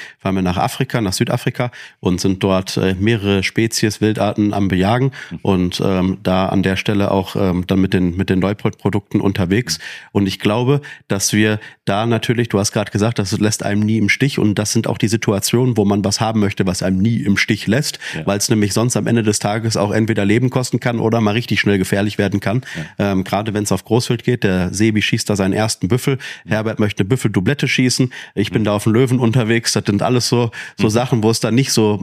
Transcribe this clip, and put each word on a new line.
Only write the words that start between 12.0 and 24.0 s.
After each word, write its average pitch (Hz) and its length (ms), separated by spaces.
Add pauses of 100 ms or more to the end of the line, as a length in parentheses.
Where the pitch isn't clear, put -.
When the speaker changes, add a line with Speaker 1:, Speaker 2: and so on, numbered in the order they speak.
Speaker 1:
natürlich, 117 420
du 104 100
hast 104 140
gerade 104 180
gesagt, 110 280
das 101 200
lässt 107 240
einem 104 200
nie 107 160
im 101 100
Stich. - 300
Und 104 160
das 101 180
sind 113 160
auch - 100
die 110 100
Situationen, 113 680
wo 107 80
man 101 180
was 101 180
haben 110 200
möchte, 98 260
was 90 160
einem 92 160
nie 113 200
im 98 180
Stich - 320
lässt, 131 320 (140)
Speaker 2:
Ja. 80 120
Speaker 1:
weil's 101 220
nämlich 101 240
sonst 120 240
am 104 100
Ende 113 160
des 107 160
Tages 110 380
auch 101 160
entweder 107 320
Leben 104 240
kosten 127 320
kann 117 200
oder 113 200
mal 104 120
richtig 110 280
schnell 101 160
gefährlich 101 400
werden 101 240
kann. 117 220 (360)
Speaker 2:
Ja. 101 140
Speaker 1:
Ähm, 92 120
gerade 104 280
wenn's 104 200
auf 92 120
Großwild 113 400